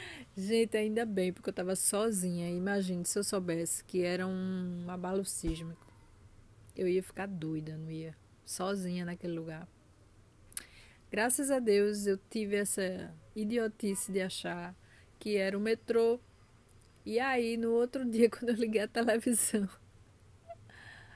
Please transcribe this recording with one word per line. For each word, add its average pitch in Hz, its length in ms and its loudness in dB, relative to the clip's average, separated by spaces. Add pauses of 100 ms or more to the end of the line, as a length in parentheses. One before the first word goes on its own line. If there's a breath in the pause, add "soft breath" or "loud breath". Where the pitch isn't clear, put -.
(340 loud breath)
Gente, 220 400 0
ainda 214 300 0
bem, 190 300 0
porque - 160 -8
eu - 20 -2
tava 185 240 -2
sozinha. 180 720 2
Imagine 185 560 0
se - 140 -2
eu 202 40 0
soubesse 175 600 -2
que 185 160 -2
era 180 260 0
um 185 640 -4
abalo 180 340 -4
sísmico. 165 640 -4 (880)
Eu 185 140 0
ia 185 140 2
ficar 190 240 -8
doida, 156 500 -6
não 160 140 -8
ia? 160 260 -10 (300)
Sozinha 180 580 -2
naquele 175 300 -4
lugar. 165 340 -8 (1400 loud breath)
Graças 247 400 2
a 269 80 4
Deus, 208 480 4
eu 196 100 2 (140)
tive 208 260 -2
essa 185 580 -2 (220)
idiotice 214 760 -2
de 190 120 0
achar 175 520 -6 (440 loud breath)
que 208 180 -2
era 196 220 2
o - 20 0
metrô. 226 580 2 (880)
E 220 160 0
aí, 240 380 2
no 226 140 2
outro 247 360 2
dia, 226 220 8
<laughs> - 20 -10
quando - 160 -6
eu 233 80 4
liguei 220 240 2
a 214 80 0
televisão, 226 800 2 (1500 loud breath)